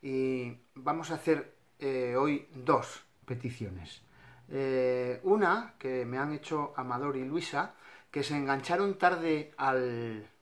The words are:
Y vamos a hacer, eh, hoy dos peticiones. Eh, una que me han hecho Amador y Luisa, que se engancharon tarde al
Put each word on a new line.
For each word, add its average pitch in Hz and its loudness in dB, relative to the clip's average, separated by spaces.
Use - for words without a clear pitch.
Y 131 -2
vamos 151 -4
a 165 -4
hacer, 151 0
eh, 127 0
hoy 143 2
dos 131 2
peticiones. 107 -8
Eh, 127 0
una 202 4
que 127 -2
me 123 -4
han 147 -2
hecho 147 -2
Amador 131 -2
y 131 -4
Luisa, 160 -2
que 143 -2
se 147 -2
engancharon 156 0
tarde 165 2
al 120 0